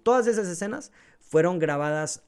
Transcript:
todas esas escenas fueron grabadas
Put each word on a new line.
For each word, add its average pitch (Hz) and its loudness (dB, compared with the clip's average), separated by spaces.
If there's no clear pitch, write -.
todas 240 2
esas 220 0
escenas 202 -8
fueron 170 2
grabadas 151 -2